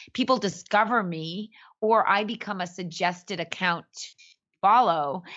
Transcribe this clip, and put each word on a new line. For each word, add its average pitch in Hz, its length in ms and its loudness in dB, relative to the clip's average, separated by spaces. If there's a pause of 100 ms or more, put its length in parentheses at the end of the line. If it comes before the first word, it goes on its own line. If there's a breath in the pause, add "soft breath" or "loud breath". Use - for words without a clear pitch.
(140 loud breath)
people 254 240 2
discover 214 640 0
me 170 480 -8 (280 soft breath)
or 220 300 4
I 202 140 4
become 208 360 -6
a 180 80 -4
suggested 180 720 -4
account 170 460 -2 (100)
to - 120 -14 (540 soft breath)
follow. 180 640 4 (120 loud breath)